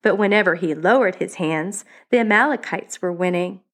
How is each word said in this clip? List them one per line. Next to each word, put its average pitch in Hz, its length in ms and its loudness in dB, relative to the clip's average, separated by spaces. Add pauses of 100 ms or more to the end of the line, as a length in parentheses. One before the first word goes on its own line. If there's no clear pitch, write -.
But 196 140 2
whenever 202 400 2
he 165 180 -4
lowered 190 400 2
his - 220 -8
hands, 160 500 -4 (240)
the 247 80 2
Amalekites 233 800 0
were 180 120 -4
winning. 180 500 -2 (120)